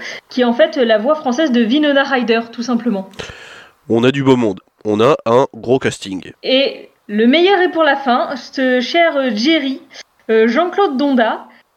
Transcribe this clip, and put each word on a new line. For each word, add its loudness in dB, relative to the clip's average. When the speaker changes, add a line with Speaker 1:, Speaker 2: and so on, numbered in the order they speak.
Speaker 1:
qui -4
est 2
en 0
fait 0
la 2
voix 0
française -2
de 2
Winona 2
Ryder, 0
tout -10
simplement. -4
Speaker 2:
On 2
a 4
du -4
beau 6
monde. 0
On 0
a 4
un 4
gros -2
casting. -8
Speaker 1:
Et -2
le 0
meilleur 4
est 2
pour 0
la 2
fin. -2
Ce -2
cher, 0
euh, 0
Jerry, -2
euh, 4
Jean-Claude 0
Donda, 0